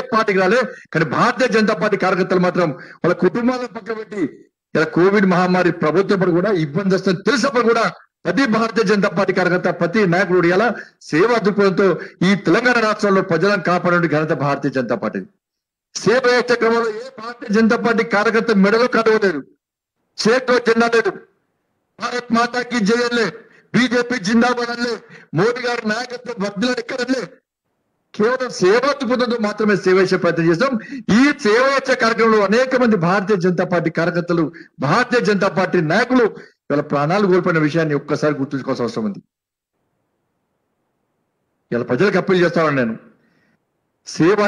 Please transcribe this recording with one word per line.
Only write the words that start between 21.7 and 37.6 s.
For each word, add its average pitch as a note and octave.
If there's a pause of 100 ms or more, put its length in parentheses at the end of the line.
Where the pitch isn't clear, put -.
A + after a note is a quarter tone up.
భారత్ A#3+
మాతాకి A#3+ (100)
జై A#3
అనలే, A#3 (480)
బీజేపీ B3 (120)
జిందాబాద్ A#3+
అనలే, A#3+ (460)
మోడీ A#3+
గారి A#3+
నాయకత్వం A#3+
వర్ధిల్లాలి A3+
ఇక్కడ C4
అనలే. B3+ (920)
కేవలం B3 (100)
సేవా A#3+
దృక్పథంతో A#3+
మాత్రమే G#3 (120)
సేవ F#3
చేసే F3+
ప్రయత్నం E3
చేస్తాం. A#3 (480)
ఈ - (240)
సేవ C4
చేసే C4+
కార్యక్రమంలో A3+ (120)
అనేక C4
మంది A3 (100)
భారతీయ G3
జనతా F#3
పార్టీ E3+
కార్యకర్తలు, E3+ (420)
భారతీయ A#3+
జనతా G3
పార్టీ F3+ (140)
నాయకులు B3 (420)
ఇవాళ C#3+
ప్రాణాలు D#3
కోల్పోయిన F3+